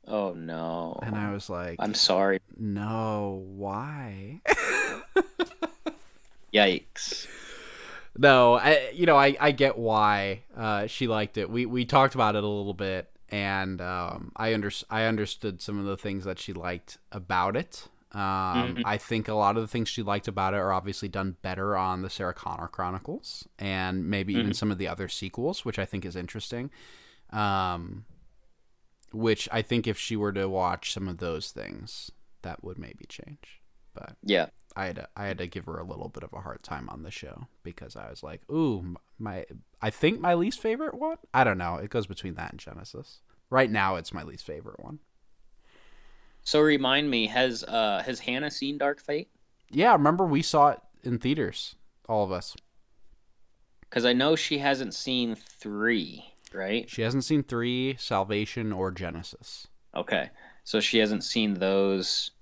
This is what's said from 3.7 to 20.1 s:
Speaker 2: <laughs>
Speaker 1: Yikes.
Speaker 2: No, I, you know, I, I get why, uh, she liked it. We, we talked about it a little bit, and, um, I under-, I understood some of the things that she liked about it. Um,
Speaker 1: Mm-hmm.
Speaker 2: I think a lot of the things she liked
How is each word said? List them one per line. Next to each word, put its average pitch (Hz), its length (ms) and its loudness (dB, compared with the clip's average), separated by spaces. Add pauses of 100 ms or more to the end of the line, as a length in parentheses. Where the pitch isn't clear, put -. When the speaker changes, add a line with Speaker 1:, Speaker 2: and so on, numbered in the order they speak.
Speaker 2:
<laughs> - 60 4 (2000)
Speaker 1:
Yikes. - 720 2 (920)
Speaker 2:
No, 127 380 10
I, 127 380 6
you 170 140 2
know, 143 100 10
I, 139 220 8
I 147 120 6
get 135 260 4
why, 104 680 4 (120)
uh, 107 300 0
she 120 220 -2
liked 107 300 0
it. 95 120 -2
We, 120 160 0
we 123 200 -2
talked 131 280 6
about 110 220 4
it 104 80 2
a 104 40 0
little 101 280 -2
bit, 95 340 -4 (200)
and, 95 520 -2
um, 90 540 -6
I 113 180 0
under-, 104 160 0 (200)
I 110 160 0
understood 107 560 -2
some 101 180 -6
of 98 60 -4
the 98 120 -4
things 98 280 -6
that 92 120 -6
she - 160 -10
liked 87 460 -8 (120)
about 95 440 0
it. - 320 -6 (240)
Um, 101 100 -10
Speaker 1:
Mm-hmm. 95 640 0
Speaker 2:
I 104 120 0
think 110 300 -4
a 110 60 -4
lot 104 220 4
of 113 80 0
the 110 40 -6
things 113 220 -2
she 117 140 -6
liked 101 240 -2